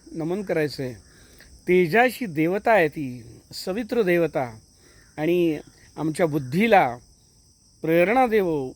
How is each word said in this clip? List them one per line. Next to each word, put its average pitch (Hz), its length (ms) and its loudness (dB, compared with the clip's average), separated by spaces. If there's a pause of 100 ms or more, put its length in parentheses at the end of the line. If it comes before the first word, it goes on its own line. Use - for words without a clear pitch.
(120)
नमन 170 300 -6
करायचं 160 420 -4
आहे. 127 100 -8 (760)
तेजाची 185 580 2
देवता 180 460 0
आहे 185 160 4
ती, 127 380 -10 (280)
सवित्र 226 480 -4
देवता, 160 560 0 (600)
आणि 165 420 0 (380)
आमच्या 156 280 -2
बुद्धीला 151 720 2 (840)
प्रेरणा 180 460 2
देवो, 165 480 0